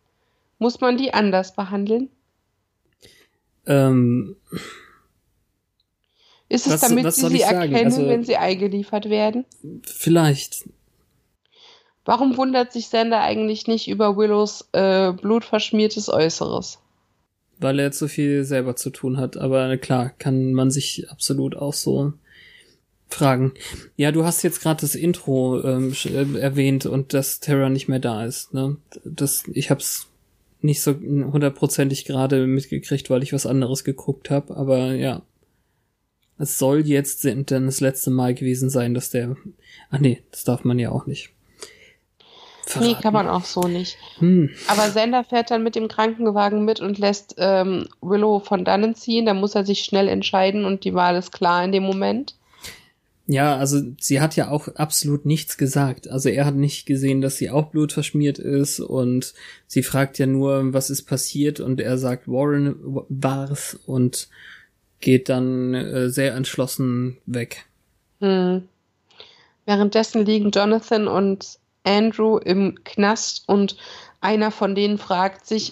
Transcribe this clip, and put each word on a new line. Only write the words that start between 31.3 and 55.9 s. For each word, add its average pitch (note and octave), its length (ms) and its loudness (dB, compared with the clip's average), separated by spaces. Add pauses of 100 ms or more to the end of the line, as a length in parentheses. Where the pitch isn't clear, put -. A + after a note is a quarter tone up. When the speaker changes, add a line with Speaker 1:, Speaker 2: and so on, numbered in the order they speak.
Speaker 2:
gerade C3+ 420 0
mitgekriegt, C3+ 640 -4
weil C3 140 2
ich C#3 100 -6
was C3+ 120 -2
anderes C3 380 0
geguckt - 480 -6
hab, C#3 200 -2
aber C3 420 0
ja. C3 280 -2 (1200)
Es - 160 -4
soll C#3+ 300 4
jetzt C#3+ 380 0
dann C3+ 400 0
das C3 160 -4
letzte C3+ 300 0
Mal B2+ 220 2
gewesen C3 360 -2
sein, B2 240 0
dass B2+ 160 -4
der, B2 260 -4 (560)
ach C#3 80 0
nee, C3 220 2 (100)
das - 140 -14
darf B2 180 -2
man B2 160 0
ja A#2 100 -2
auch - 160 -6
nicht - 260 -10 (1300)
Speaker 1:
Nee, - 60 -8 (120)
Speaker 2:
verraten. A#3 180 2
Speaker 1:
kann G#3+ 120 2
man G3+ 140 2
auch F3+ 180 -2
so - 160 -4
nicht. F3+ 360 -4 (220)
Speaker 2:
Hm. E3+ 320 6 (160)
Speaker 1:
Aber G#3+ 160 4
Xander A3+ 400 2
fährt A#3 260 0
dann A3+ 140 0
mit A3+ 120 -2
dem A3 120 -2
Krankenwagen G#3+ 800 0
mit A3 160 0
und G3+ 180 -4
lässt, G3+ 400 -2
ähm, F#3 480 2 (120)
Willow G#3 400 2
von G3 240 -2
dannen G3+ 300 2
ziehen. A3+ 320 -2
Da G#3 80 4
muss G3+ 220 0
er G3+ 100 0
sich G3 140 0
schnell G3 280 2
entscheiden G3 580 0
und F#3+ 180 -2
die F#3 100 -2
Wahl F3+ 220 2
ist F3+ 160 -4
klar F3 340 2
in F#3+ 60 -2
dem F#3+ 100 2
Moment. G3 540 -2 (880)
Speaker 2:
Ja, C#3+ 320 2
also C#3 240 0 (180)
sie C#3 220 0
hat D#3 140 0
ja D3 160 0
auch D3 240 -2
absolut D3 500 -2
nichts D3+ 320 -2
gesagt. C#3 520 -2